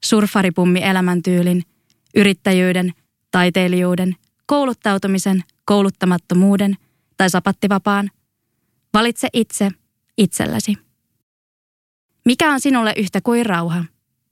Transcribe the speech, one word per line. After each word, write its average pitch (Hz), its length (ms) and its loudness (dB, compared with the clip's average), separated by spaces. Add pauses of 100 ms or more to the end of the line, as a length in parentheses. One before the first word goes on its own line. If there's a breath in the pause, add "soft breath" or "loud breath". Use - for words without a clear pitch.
surfaripummi 185 760 0
elämäntyylin, 180 800 0 (520)
yrittäjyyden, 185 760 0 (380)
taiteilijuuden, 180 840 0 (300)
kouluttautumisen, 196 1000 -2 (200)
kouluttamattomuuden 196 1120 0 (400)
tai 190 140 2
sapattivapaan. 202 800 -2 (840)
Valitse 233 380 0
itse 214 380 -2 (480)
itsellesi. 202 600 -2 (1500)
Mikä 285 280 2
on 262 80 -2
sinulle 240 360 0
yhtä 196 240 -2
kuin 240 260 -2
rauha? 170 380 -2 (480)